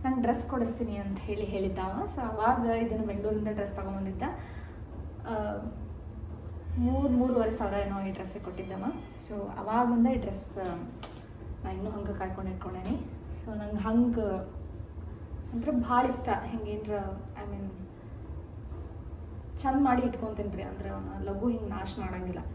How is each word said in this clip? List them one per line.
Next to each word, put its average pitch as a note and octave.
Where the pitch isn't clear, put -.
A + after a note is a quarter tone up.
ನಂಗೆ C4
ಡ್ರೆಸ್ A#3
ಕೊಡಿಸ್ತೀನಿ A#3
ಅಂತ G3
ಹೇಳಿ G#3
ಹೇಳಿದ್ದ G3
ಅವ. F#3+
So D4
ಅವಾಗ A#3
ಇದನ್ನು A3+
ಬೆಂಗಳೂರಿಂದ G#3+
ಡ್ರೆಸ್ G3+
ತೊಗೊಂಬಂದಿದ್ದ. G3
ಆ, G#3
ಮೂರು, C4
ಮೂರುವರೆ A#3+
ಸಾವಿರ G3+
ಏನೋ G3
ಈ F#3+
ಡ್ರೆಸ್ಸಿಗೆ F#3
ಕೊಟ್ಟಿದ್ದವ. F#3+
So A3
ಅವಾಗಿಂದ A#3
ಈ C4
ಡ್ರೆಸ್ -
ನಾ F#3+
ಇನ್ನೂ F#3+
ಹಂಗೆ G3+
ಕಾಯ್ಕೊಂಡು F#3+
ಇಟ್ಕೊಂಡೇನಿ. F#3
So A3
ನಂಗೆ G#3
ಹಂಗೆ A3+
ಅಂದ್ರೆ A#3+
ಭಾಳ B3
ಇಷ್ಟ, B3+
ಹಿಂಗೆ G#3
ಏನ್ರ, G#3
I A3+
mean, G3+
ಚಂದ C4+
ಮಾಡಿ B3
ಇಟ್ಕೊತೀನಿ G#3
ರೀ. F#3
ಅಂದ್ರೆ G3
ಅವನ G3
ಲಘು G3+
ಹಿಂಗೆ A3
ನಾಶ -
ಮಾಡಂಗಿಲ್ಲ F#3